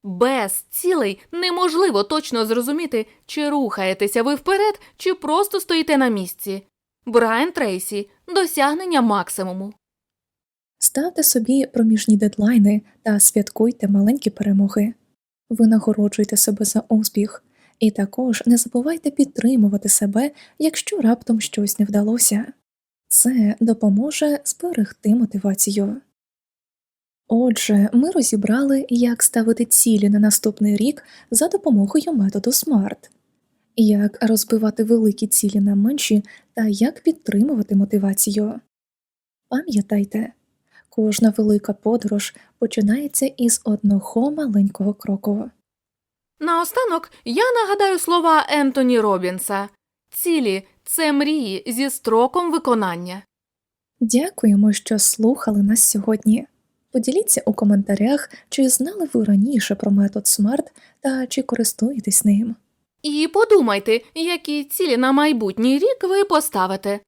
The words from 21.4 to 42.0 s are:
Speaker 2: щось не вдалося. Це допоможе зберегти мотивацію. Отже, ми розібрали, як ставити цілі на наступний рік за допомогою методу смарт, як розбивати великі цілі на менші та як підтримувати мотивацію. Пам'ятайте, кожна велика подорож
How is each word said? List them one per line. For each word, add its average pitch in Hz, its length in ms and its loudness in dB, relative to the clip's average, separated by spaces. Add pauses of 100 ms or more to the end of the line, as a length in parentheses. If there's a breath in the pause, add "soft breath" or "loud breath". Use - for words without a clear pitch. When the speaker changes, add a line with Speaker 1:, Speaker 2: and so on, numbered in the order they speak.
Speaker 2:
щось - 380 -4
не 208 60 2
вдалося. 208 680 0 (540)
Це 226 520 2
допоможе 226 840 0
зберегти 233 680 -2
мотивацію. 202 880 -2 (1300)
Отже, 220 680 2
ми 277 180 4
розібрали, 269 800 0
як 240 340 0
ставити 233 420 0
цілі 208 440 2
на 208 100 4
наступний 208 580 2
рік 262 260 -2 (280 loud breath)
за 269 160 0
допомогою 302 680 0
методу 202 380 0
смарт, 226 600 -2 (640)
як 208 460 2
розбивати 220 600 0
великі 220 440 2
цілі 208 320 0
на 202 160 2
менші 214 480 0 (300 loud breath)
та 226 140 -2
як 214 320 -2
підтримувати 226 760 0
мотивацію. 202 840 0 (880)
Пам'ятайте, 214 840 -2 (560 soft breath)
кожна 214 480 0
велика 208 360 0
подорож 214 640 -4 (240 soft breath)